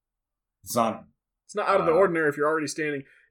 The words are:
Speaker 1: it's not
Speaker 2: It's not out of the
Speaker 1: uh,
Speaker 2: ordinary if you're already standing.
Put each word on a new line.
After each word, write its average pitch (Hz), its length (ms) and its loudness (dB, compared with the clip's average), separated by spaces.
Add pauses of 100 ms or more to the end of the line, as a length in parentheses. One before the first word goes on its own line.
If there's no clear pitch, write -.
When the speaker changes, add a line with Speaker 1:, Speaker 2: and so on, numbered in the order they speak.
(640)
Speaker 1:
it's 95 120 -10
not 113 300 -2 (400)
Speaker 2:
It's - 100 -14
not 202 140 -2
out 196 100 4
of 165 60 0
the 165 80 4
Speaker 1:
uh, - 20 4
Speaker 2:
ordinary 165 320 2
if 143 80 0
you're 147 140 0
already 156 180 -2
standing. 147 360 -6 (280)